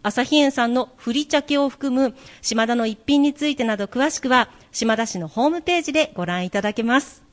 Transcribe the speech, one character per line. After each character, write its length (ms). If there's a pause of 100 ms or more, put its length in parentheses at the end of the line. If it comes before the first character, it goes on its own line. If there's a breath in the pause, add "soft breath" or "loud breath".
朝 220
日 140
園 140
さ 140
ん 80
の 240
ふ 140
り 160
茶 140
系 160
を 120
含 220
む 240 (260 loud breath)
島 260
田 80
の 100
一 200
品 160
に 120
つ 140
い 80
て 80
な 120
ど、 100
詳 240
し 100
く 100
は 200 (220 loud breath)
島 240
田 100
市 140
の 80
ホ 200
ー 20
ム 120
ペ 180
ー 20
ジ 120
で 220
ご 100
覧 200
い 40
た 120
だ 120
け 100
ま 180
す。 320